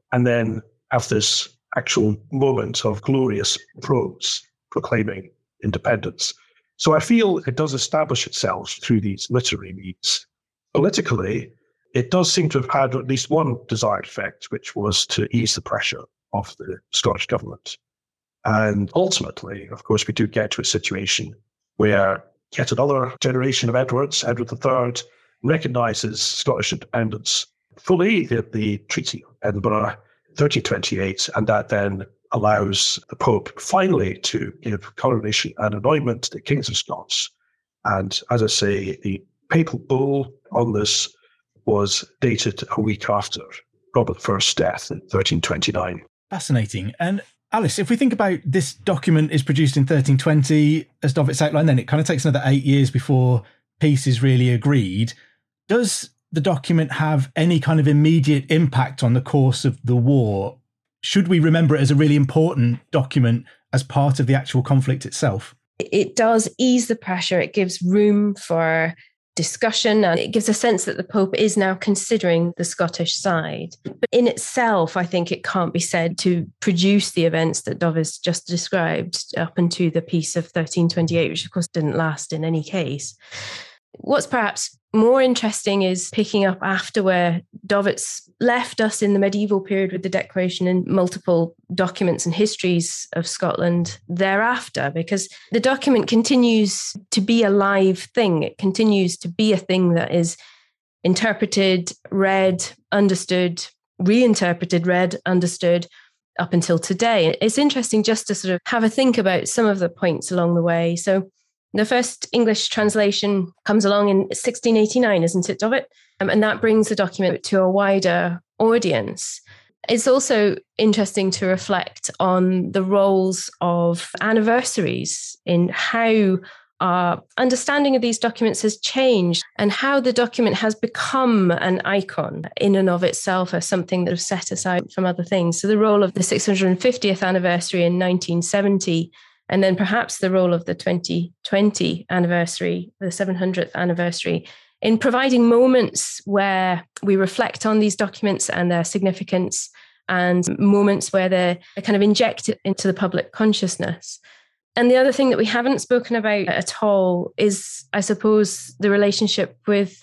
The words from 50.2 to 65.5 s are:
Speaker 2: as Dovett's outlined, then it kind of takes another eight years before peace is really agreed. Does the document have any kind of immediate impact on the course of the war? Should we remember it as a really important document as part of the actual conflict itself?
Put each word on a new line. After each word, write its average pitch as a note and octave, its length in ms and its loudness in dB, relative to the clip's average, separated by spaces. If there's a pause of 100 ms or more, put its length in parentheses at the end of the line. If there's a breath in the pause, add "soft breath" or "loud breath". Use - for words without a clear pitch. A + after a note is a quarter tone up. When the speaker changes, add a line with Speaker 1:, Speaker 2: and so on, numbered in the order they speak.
Speaker 2:
as C3+ 120 0
Dovett's C3+ 280 0
outlined, D3+ 260 2
then C3 100 4
it - 100 -4
kind D3+ 120 2
of D#3 60 0
takes C#3+ 180 -2
another C#3 200 0
eight C3+ 200 2
years C3+ 260 4
before B2+ 520 2 (380 soft breath)
peace D3 260 2
is B2 160 2
really B2+ 280 4
agreed. A#2 640 0 (540 soft breath)
Does A3+ 420 0 (220)
the D#3+ 80 0
document D#3+ 520 0
have D3+ 440 0
any D#3+ 240 4
kind D#3+ 200 2
of C#3+ 80 4
immediate D3 640 4
impact C#3 520 2
on A#2+ 120 4
the C3 60 4
course C3 440 2
of C3+ 200 0
the B2 120 2
war? A#2 640 2 (440)
Should - 260 0
we F3+ 100 4
remember D#3 380 4
it C#3 40 -2
as C3+ 100 4
a D3 40 4
really D3 220 6
important C3+ 640 2 (100)
document B2+ 540 2 (280 soft breath)
as C3 100 0
part C#3 360 0
of C3+ 80 0
the C3+ 80 2
actual C3 280 0
conflict C3 440 0
itself? - 480 -4 (240)